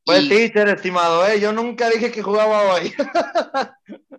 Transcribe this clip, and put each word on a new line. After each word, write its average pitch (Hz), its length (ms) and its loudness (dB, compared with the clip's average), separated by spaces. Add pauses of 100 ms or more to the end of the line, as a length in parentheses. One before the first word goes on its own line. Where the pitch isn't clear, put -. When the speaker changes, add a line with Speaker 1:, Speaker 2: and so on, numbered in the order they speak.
Speaker 1:
Pues 160 200 4
Speaker 2:
Y 143 60 -2
Speaker 1:
teacher, 208 380 2
estimado, 175 580 0
¿eh? 214 120 2
Yo 208 140 0
nunca 233 380 -2
dije 226 200 0
que 220 120 -8
jugaba 208 500 2
hoy. 175 260 -2
<laughs> - 1080 -6 (100)